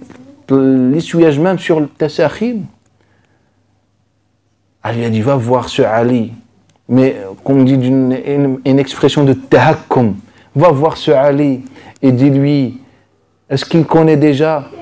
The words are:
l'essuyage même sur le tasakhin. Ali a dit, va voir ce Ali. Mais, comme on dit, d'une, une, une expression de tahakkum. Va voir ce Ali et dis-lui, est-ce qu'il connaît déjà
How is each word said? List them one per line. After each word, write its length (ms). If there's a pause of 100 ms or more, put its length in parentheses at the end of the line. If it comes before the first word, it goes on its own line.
(500)
l'essuyage 880
même 200
sur 220
le 60
tasakhin. 720 (2250)
Ali 200
a 60
dit, 140
va 140
voir 340
ce 100
Ali. 540 (560)
Mais, 260 (260)
comme 180
on 40
dit, 140
d'une, 480
une, 400
une 120
expression 460
de 80
tahakkum. 800 (400)
Va 140
voir 300
ce 120
Ali 540 (380)
et 100
dis-lui, 720 (640)
est-ce 160
qu'il 220
connaît 320
déjà 460 (180)